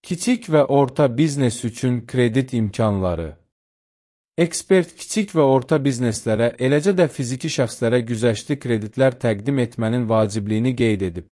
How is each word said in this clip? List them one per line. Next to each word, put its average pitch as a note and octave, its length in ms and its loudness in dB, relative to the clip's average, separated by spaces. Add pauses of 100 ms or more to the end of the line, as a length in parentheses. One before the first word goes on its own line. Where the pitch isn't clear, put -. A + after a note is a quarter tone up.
Kiçik A3+ 480 -4
və D3+ 160 6
orta C#3 400 2 (120)
biznes C#3+ 460 0
üçün B2 440 -2
kredit B2+ 460 0
imkanları. G2 760 -2 (1080)
Ekspert F3 600 0
kiçik - 400 -6
və D3 80 4
orta C3+ 320 2
bizneslərə, A#2 800 0
eləcə D3 400 0
də F3 160 4
fiziki B2+ 320 -6
şəxslərə B2 640 0
güzəştli A#2 480 -2
kreditlər A#2+ 640 0
təqdim A#2+ 400 -2
etmənin A#2 480 -2
vacibliyini A2 680 0
qeyd A2+ 260 0 (100)
edib. E2+ 280 -12